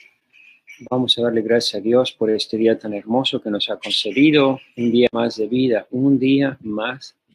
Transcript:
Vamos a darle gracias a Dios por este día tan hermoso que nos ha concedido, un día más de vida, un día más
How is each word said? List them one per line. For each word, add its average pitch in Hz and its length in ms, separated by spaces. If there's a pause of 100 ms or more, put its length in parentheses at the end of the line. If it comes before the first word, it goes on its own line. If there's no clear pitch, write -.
(880)
Vamos 127 300
a - 20
darle 113 220
gracias 113 360
a 95 40
Dios 120 300
por 110 180
este 107 260
día 113 220
tan 107 160
hermoso 120 440
que 110 120
nos 101 180
ha 104 80
concedido, 135 840 (160)
un 120 160
día 120 200
más 117 240
de 110 100
vida, 120 460
un 135 260
día 135 440
más 110 540 (180)